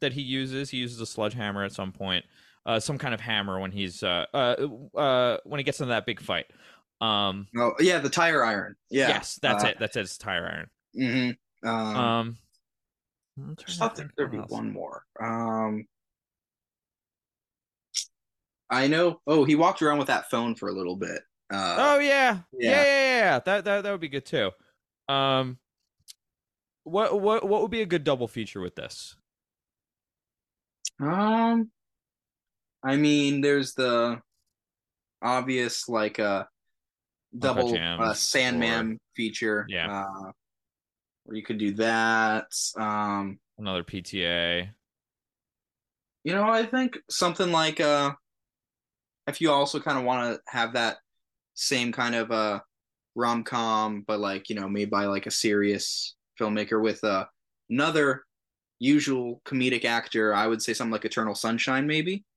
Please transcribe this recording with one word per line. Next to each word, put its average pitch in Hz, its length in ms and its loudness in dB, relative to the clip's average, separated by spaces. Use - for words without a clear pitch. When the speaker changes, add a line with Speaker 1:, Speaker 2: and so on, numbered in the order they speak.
Speaker 1:
that 135 120 0
he 139 100 -6
uses. 131 480 -4
He 135 80 -6
uses 120 220 -6
a 110 60 -6
sludge 107 280 -4
hammer 101 300 -4
at 98 80 -6
some 95 200 -8
point. 92 320 -2
Uh, 113 140 0
some 143 160 -4
kind 131 160 -6
of 110 80 -6
hammer 101 400 -2
when 95 100 -4
he's, 95 320 -6
uh, 87 300 0
uh, 123 240 2
uh, 127 460 2
when 143 140 -6
he 139 60 -4
gets 139 160 -2
into 127 100 -2
that 110 160 0
big 113 120 -4
fight. 85 280 -4
Um, 101 440 0
Speaker 2:
Oh, 120 220 2
yeah, 170 200 4
the 139 100 -2
tire 165 340 2
iron. 101 320 0
Yeah. 131 200 2
Speaker 1:
Yes, - 340 -2
that's 117 220 2
Speaker 2:
Uh, 110 40 2
Speaker 1:
it. 104 100 -2
That's 110 180 -4
it. 117 40 0
It's 92 160 -8
tire 90 300 -4
iron. 82 240 -10
Speaker 2:
Mm-hmm. 123 680 -2
Um, 110 280 -2
Speaker 1:
Um, 117 420 0
I'm 139 200 -12
Speaker 2:
I - 40 -20
just - 40 -20
Speaker 1:
trying - 0 -
to 175 120 -8
Speaker 2:
thought 226 180 -2
that 160 60 -10
Speaker 1:
think 147 140 -14
Speaker 2:
there'd 139 140 -2
Speaker 1:
what 107 60 -6
Speaker 2:
be - 60 -6
Speaker 1:
else. - 80 -14
Speaker 2:
one 110 220 -6
more. - 320 -12
Um, 110 640 -2
I 131 160 2
know. 165 400 4
Oh, 147 180 6
he 151 100 6
walked 170 280 4
around 147 160 4
with 135 100 0
that 123 220 0
phone 117 240 0
for 98 140 -6
a 95 40 -2
little 92 240 -4
bit. 87 240 -6
Uh, - 260 -2
Speaker 1:
Oh, 285 200 6
yeah. 277 400 4
Yeah, 370 180 0
Speaker 2:
yeah. - 0 -
Speaker 1:
yeah, 285 140 6
yeah, 269 340 4
yeah. 175 220 4
That, 190 260 0
that, 202 160 2
that 202 80 -2
would 196 100 -4
be 160 80 -6
good, 139 180 -6
too. 110 240 0
Um, 135 500 2
what, 202 360 2
what, 214 260 2
what 202 160 2
would 208 80 0
be 226 120 0
a 202 40 -2
good 165 180 0
double 127 240 2
feature 104 320 -8
with 90 140 -6
this? - 420 -14
Speaker 2:
Um, 220 720 2
I 135 140 2
mean, 143 440 4
there's 143 340 2
the 120 460 2
obvious, 123 640 -2
like, 110 300 -2
uh, 101 260 0
Speaker 1:
Uncut 123 60 -12
Speaker 2:
double, 123 320 2
Speaker 1:
Gems 85 300 -2
Speaker 2:
uh, 110 120 2
Sandman 113 800 0
Speaker 1:
or 110 60 -10
Speaker 2:
feature, 107 520 -2
Speaker 1:
Yeah. 98 360 -4
Speaker 2:
uh, 95 280 -12
where 107 120 -10
you 107 60 -6
could 107 160 -6
do 104 160 0
that. 113 720 2
Um, 104 600 -2
Speaker 1:
Another 95 240 -4
P 92 200 -10
T 92 220 -4
A. 87 460 0
Speaker 2:
you 165 120 -2
know, 208 140 2
I 226 160 4
think 254 340 0
something 175 420 0
like, 160 280 2
uh, 147 320 4
if 143 140 -6
you 160 100 4
also 143 300 2
kinda 135 220 -2
wanna 123 440 0
have 120 280 -2
that 117 240 0
same 123 380 -2
kind 120 220 -2
of, 117 160 -2
uh, 107 300 0
rom-com, 113 880 0
but, 107 180 -2
like, 98 280 -4
you 107 80 -6
know, 95 120 -6
made 101 220 -2
by, 101 160 2
like, 98 200 -2
a - 40 -6
serious 104 840 0
filmmaker 107 420 0
with, 107 220 0
uh, 98 220 0
another 143 560 2
usual 131 640 2
comedic 127 400 0
actor, 113 500 2
I 104 120 2
would 113 160 0
say 117 100 -2
something 113 200 -4
like 110 120 -2
Eternal 110 300 -2
Sunshine, 131 520 0
maybe. 160 380 -2